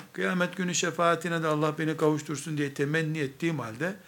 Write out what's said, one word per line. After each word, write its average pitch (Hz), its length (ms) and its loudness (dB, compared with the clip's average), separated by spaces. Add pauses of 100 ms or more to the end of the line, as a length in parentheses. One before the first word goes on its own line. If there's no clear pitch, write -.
(120)
kıyamet 180 440 0
günü 180 180 -2
şefaatine 170 680 2
de 160 40 0
Allah 151 320 2
beni 156 180 0
kavuştursun 151 640 0
diye 143 160 -2
temenni 156 440 0
ettiğim 151 400 -2
halde, 123 380 -4 (120)